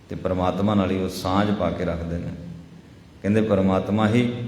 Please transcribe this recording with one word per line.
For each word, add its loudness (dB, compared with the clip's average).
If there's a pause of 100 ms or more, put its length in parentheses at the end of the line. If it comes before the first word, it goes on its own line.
ਤੇ -8
ਪਰਮਾਤਮਾ 0
ਨਾਲ 2
ਹੀ 0
ਉਹ -2
ਸਾਂਝ 0
ਪਾ 0
ਕੇ -4
ਰੱਖਦੇ -4
ਨੇ। -8 (920)
ਕਹਿੰਦੇ 2
ਪਰਮਾਤਮਾ 2
ਹੀ 2 (160)